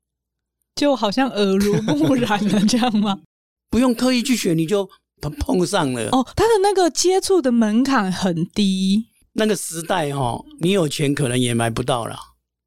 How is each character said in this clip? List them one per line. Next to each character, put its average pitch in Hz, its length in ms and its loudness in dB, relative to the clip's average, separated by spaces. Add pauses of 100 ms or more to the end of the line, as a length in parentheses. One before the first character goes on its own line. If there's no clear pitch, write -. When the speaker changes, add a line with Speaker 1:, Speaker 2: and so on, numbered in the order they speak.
(760)
Speaker 1:
就 285 200 0
好 220 160 -2
像 262 200 0
耳 190 260 0
濡 202 260 2
目 285 320 0
染 214 340 -2
了 196 180 2
这 240 100 2
样 220 220 0
吗？ 202 220 -2 (240)
Speaker 2:
<laughs> - 240 -20
不 220 100 -2
用 254 160 4
刻 247 180 0
意 240 100 0
去 240 140 0
学， 185 180 0
你 160 100 0
就 196 240 -2 (320)
碰， 151 140 -6
碰 180 320 -2
上 160 260 0
了。 117 200 -4
Speaker 1:
哦， 254 220 2
他 370 100 2
的 453 60 4 (120)
那 403 100 4
个 359 180 2
接 370 300 2
触 370 220 2
的 247 100 0
门 226 300 2
槛 247 280 0
很 175 360 -2
低。 196 600 0 (260)
Speaker 2:
那 220 120 0
个 214 100 0
时 165 280 -8
代 165 280 -2
哦， 127 320 -4 (180)
你 180 100 0
有 180 180 2
钱 143 260 -2
可 143 140 -2
能 123 100 0
也 120 140 0
买 117 160 0
不 117 140 -4
到 120 240 -2
啦。 107 120 -12 (480)